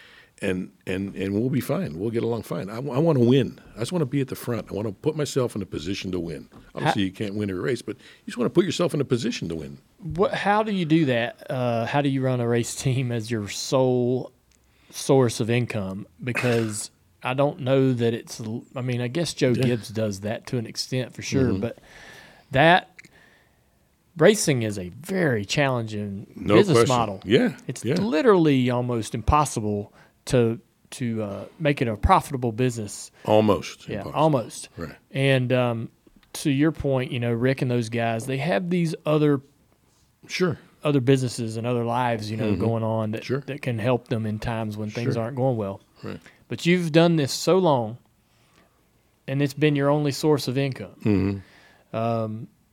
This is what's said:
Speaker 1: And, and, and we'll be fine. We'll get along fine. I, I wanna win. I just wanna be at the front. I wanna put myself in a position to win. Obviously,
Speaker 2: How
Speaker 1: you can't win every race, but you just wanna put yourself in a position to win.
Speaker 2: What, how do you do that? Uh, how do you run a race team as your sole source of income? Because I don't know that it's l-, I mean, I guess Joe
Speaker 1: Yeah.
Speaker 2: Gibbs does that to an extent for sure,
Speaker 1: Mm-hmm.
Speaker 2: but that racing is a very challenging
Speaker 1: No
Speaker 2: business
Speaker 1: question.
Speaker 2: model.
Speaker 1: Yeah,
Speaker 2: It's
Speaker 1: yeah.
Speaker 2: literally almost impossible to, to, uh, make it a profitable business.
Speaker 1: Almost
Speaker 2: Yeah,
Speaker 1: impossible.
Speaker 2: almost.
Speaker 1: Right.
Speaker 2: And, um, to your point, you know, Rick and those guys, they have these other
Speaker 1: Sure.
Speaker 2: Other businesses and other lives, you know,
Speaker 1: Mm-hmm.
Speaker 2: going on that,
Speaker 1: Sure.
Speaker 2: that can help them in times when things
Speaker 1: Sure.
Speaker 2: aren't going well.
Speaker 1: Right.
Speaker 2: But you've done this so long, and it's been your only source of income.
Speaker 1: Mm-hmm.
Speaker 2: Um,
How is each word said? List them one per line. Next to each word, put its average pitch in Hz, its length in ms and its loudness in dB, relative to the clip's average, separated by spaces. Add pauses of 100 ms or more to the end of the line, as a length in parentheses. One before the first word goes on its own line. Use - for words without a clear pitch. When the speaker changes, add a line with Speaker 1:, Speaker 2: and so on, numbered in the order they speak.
(420)
Speaker 1:
And, 95 280 -6 (160)
and, 95 300 -6
and 98 180 -6
we'll 120 160 -2
be 127 100 -2
fine. 135 380 -6
We'll 110 120 -4
get 113 120 -4
along 113 220 -4
fine. 160 260 -8
I, 113 60 -12
I 120 40 -10 (180)
wanna 160 220 4
win. 120 400 4 (140)
I 101 60 -8
just 120 100 -4
wanna 170 160 -2
be 139 140 -2
at 131 80 -4
the - 80 -8
front. 113 340 -6
I 92 40 -12
wanna 104 180 -4
put 151 240 -2
myself 131 400 -2
in 101 60 -4
a 92 40 -8
position 92 460 -6
to 90 80 -2
win. 82 280 -8 (280)
Obviously, 139 260 0
Speaker 2:
How 95 40 2
Speaker 1:
you 92 60 -4
can't 101 220 -6
win 104 160 -4
every 92 120 -6
race, 131 200 -2
but - 140 -10
you - 300 -20
just 233 120 -12
wanna 233 120 0
put - 140 4
yourself 175 300 -2
in 151 60 0
a 131 40 0
position 127 440 -2
to 82 80 -6
win. 80 220 -12 (200)
Speaker 2:
What, 180 360 -2
how 208 280 0
do 220 100 -2
you 190 120 0
do 156 220 4
that? 120 440 -2
Uh, 120 360 0
how 147 140 0
do 143 80 2
you 135 140 0
run 127 180 0
a 117 60 0
race 117 300 0
team 127 340 0
as 113 180 -6
your 107 200 -4
sole 127 840 0 (600)
source 131 500 2
of 113 100 0
income? 101 560 -2 (160)
Because 117 680 -2 (320)
I 127 120 -4
don't 143 260 0
know 135 320 4
that 117 220 2
it's - 260 -10
l-, 113 240 -8 (100)
I 135 60 -8
mean, 123 220 -4
I 123 60 -4
guess 151 260 -4
Joe 131 160 2
Speaker 1:
Yeah. 120 160 2
Speaker 2:
Gibbs 120 240 0
does 104 300 -4
that 104 260 -8
to 131 100 -6
an 113 80 -4
extent 127 480 -6
for - 80 -18
sure, 135 300 2
Speaker 1:
Mm-hmm. 98 100 -2
Speaker 2:
but 117 180 -6 (760)
that 165 360 6 (1300)
racing 160 460 4
is 104 160 -2
a 90 100 -8
very 127 560 0
challenging 110 880 -2
Speaker 1:
No 101 220 4
Speaker 2:
business 165 220 8
Speaker 1:
question. 123 180 6
Speaker 2:
model. 104 280 -2
Speaker 1:
Yeah, 143 320 4 (100)
Speaker 2:
It's - 180 -10
Speaker 1:
yeah. 120 120 0
Speaker 2:
literally 185 760 4
almost 120 440 -2
impossible 110 800 0 (340)
to, 117 340 2 (320)
to, 113 300 -6
uh, 98 220 -8 (140)
make 147 220 0
it 120 80 0
a 107 80 -4
profitable 131 560 0
business. 117 580 -4 (140)
Speaker 1:
Almost 107 640 2
Speaker 2:
Yeah, 110 100 -8
Speaker 1:
impossible. 98 220 -6
Speaker 2:
almost. 147 560 0
Speaker 1:
Right. - 180 -10 (180)
Speaker 2:
And, 135 400 2
um, 120 360 0 (440)
to - 180 -2
your 143 220 4
point, 135 380 -2
you 123 80 -4
know, 120 140 0
Rick 127 300 2
and 127 80 0
those 123 180 0
guys, 117 380 -2
they 135 120 -4
have 175 320 -2
these 170 240 0 (100)
other 147 360 4 (880)
Speaker 1:
Sure. 180 300 -2 (240)
Speaker 2:
Other 143 180 2
businesses 120 560 0
and 113 100 -4
other 120 180 0
lives, 117 460 0
you 113 60 -4
know, 110 160 0
Speaker 1:
Mm-hmm. 90 80 0
Speaker 2:
going 113 220 0
on 110 300 -2
that, 110 120 -8
Speaker 1:
Sure. 135 220 -2
Speaker 2:
that 139 160 -8
can 117 160 -2
help 120 300 0
them 113 180 -2
in 107 120 -4
times 110 380 -6
when 107 140 -6
things 117 240 -2
Speaker 1:
Sure. 113 80 -2
Speaker 2:
aren't 127 140 -6
going 127 200 0
well. 98 240 -6 (220)
Speaker 1:
Right. 98 160 -10 (300)
Speaker 2:
But - 180 -8
you've 170 260 2
done 165 240 6
this 139 160 0
so 170 260 2
long, 123 400 0 (1300)
and 139 140 -2
it's 139 120 -2
been 147 220 2
your 139 140 2
only 147 220 2
source 147 360 2
of 123 100 -2
income. 131 360 -4 (100)
Speaker 1:
Mm-hmm. 98 920 -2
Speaker 2:
Um, 113 520 -4 (240)